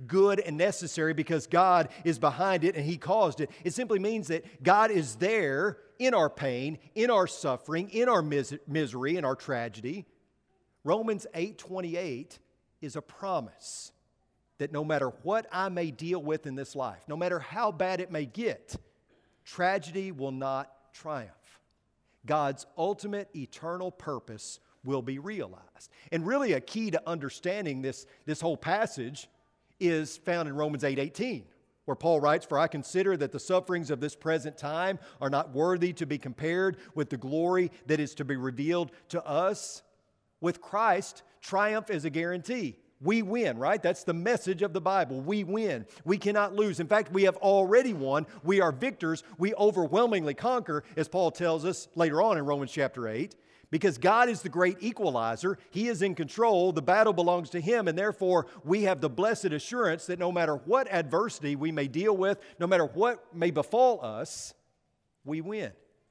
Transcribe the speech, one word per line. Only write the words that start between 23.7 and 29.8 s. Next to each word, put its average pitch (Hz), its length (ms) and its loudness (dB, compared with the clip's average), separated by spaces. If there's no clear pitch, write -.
purpose - 680 -10
will 131 180 -2
be 135 160 -6
realized. 143 720 -12
And 165 140 -2
really 254 260 2
a 135 80 2
key 220 300 -4
to 160 180 0
understanding 165 720 -4
this, 131 240 -6
this 151 160 -6
whole 165 160 -2
passage 156 680 -4